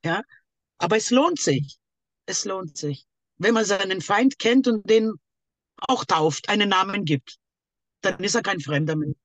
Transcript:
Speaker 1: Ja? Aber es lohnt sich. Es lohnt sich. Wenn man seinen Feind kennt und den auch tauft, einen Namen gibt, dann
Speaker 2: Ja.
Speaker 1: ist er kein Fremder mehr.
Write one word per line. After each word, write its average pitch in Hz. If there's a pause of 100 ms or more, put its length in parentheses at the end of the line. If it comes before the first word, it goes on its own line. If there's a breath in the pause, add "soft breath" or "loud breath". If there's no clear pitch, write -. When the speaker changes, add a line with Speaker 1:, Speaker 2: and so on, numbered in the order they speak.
Speaker 1:
Ja? 175 (540 soft breath)
Aber 180
es 214
lohnt 285
sich. 143 (480)
Es -
lohnt 190
sich. 147 (320)
Wenn 208
man 220
seinen 190
Feind 240
kennt 254
und 220
den 220 (640)
auch -
tauft, 160
einen 208
Namen 190
gibt, 143 (640)
dann 185
Speaker 2:
Ja. 185
Speaker 1:
ist 190
er 233
kein 190
Fremder 151
mehr. 147 (120)